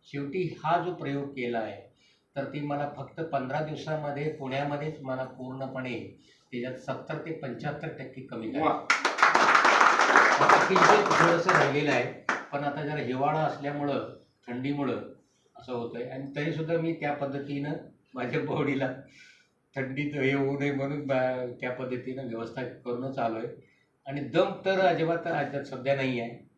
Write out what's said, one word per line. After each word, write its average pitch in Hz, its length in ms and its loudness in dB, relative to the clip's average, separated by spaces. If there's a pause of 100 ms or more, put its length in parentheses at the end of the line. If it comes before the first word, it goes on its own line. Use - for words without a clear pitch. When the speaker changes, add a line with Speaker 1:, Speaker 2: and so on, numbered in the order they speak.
Speaker 1:
शेवटी 143 600 -4
हा 165 200 2
जो 175 100 -4
प्रयोग 139 360 -4
केला 120 300 -2
आहे 101 280 -8 (480)
तर 139 80 -4
ती 151 160 -6
मला 143 380 -4
फक्त 139 240 -10
पंधरा 139 380 -2
दिवसामध्ये 151 720 -4
पुण्यामध्येच 143 680 -4
मला 131 220 -4
पूर्णपणे 127 960 -8 (320)
त्याच्यात 123 220 -6
सत्तर - 440 -8
ते 160 140 -8
पंच्याहत्तर 143 560 -8
टक्के 131 340 -12
कमी 110 300 -8
झालं. 147 140 0
Speaker 2:
वा. - 200 0 (1500)
Speaker 1:
आता - 280 8
किंचित 190 380 8
थोडंसं 170 440 4
राहिलेलं 143 420 4
आहे, - 420 -2 (180)
पण 143 120 -4
आता 147 180 -4
जरा 147 200 -4
हिवाळा 135 380 0
असल्यामुळं, 143 760 -2 (320)
थंडीमुळं 131 520 -4 (560)
असं - 180 -10
होतंय 117 300 -6
आणि 135 320 -10
तरीसुद्धा 156 420 -2
मी 160 160 0
त्या 147 200 -2
पद्धतीनं 143 600 -4 (400)
माझ्या 127 260 -2
बॉडीला 139 540 -2 (840)
थंडीत 135 380 -4
हे 139 200 2
होऊ 139 260 0
नये 143 120 0
म्हणून 139 360 -4
बा-, 127 400 0 (140)
त्या - 100 -6
पद्धतीनं 127 560 -6
व्यवस्था 113 360 -8
करूनच 127 540 -6
आलोय. 113 300 -2 (600)
आणि 143 140 -6
दम 127 300 2 (140)
तर 190 140 2
अजिबात, 165 380 4
अजिबात 147 460 -2
सध्या 135 320 -2
नाही 131 240 0
आहे. 120 280 -8 (100)